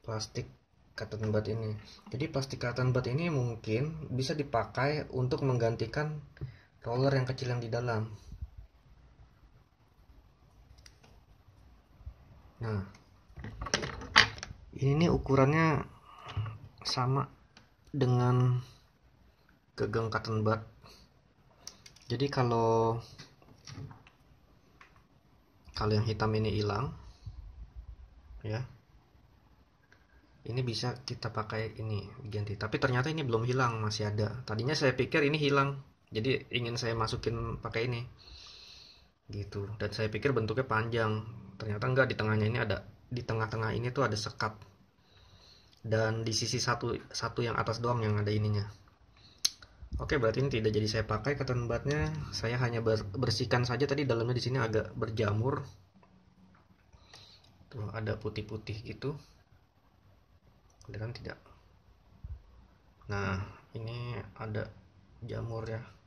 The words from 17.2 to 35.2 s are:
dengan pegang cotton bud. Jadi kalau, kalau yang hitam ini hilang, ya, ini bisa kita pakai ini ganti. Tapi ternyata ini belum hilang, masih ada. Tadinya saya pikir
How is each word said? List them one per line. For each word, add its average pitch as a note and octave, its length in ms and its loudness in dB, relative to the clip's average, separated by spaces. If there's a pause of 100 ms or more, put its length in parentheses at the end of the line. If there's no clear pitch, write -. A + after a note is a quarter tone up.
dengan B2 680 6 (1200)
pegang A2+ 320 0
cotton G#2+ 320 0
bud. A2 160 2 (1400)
Jadi B2+ 240 0
kalau, A#2 720 4 (2750)
kalau G#2+ 240 2
yang G#2+ 80 2
hitam A2 320 2
ini G#2+ 160 2
hilang, G#2 400 0 (1500)
ya, A2 160 -2 (1800)
ini B2 160 -2
bisa A#2 400 -2
kita - 320 -6
pakai A2 480 -4
ini G#2+ 240 -2 (240)
ganti. G#2 240 -2
Tapi A2 240 -2
ternyata C3 320 2
ini D#3 160 -2
belum A2+ 160 2
hilang, A#2+ 400 2
masih G#2+ 320 -2
ada. G#2 320 0
Tadinya A#2+ 320 0
saya C3 160 6
pikir C#3+ 320 2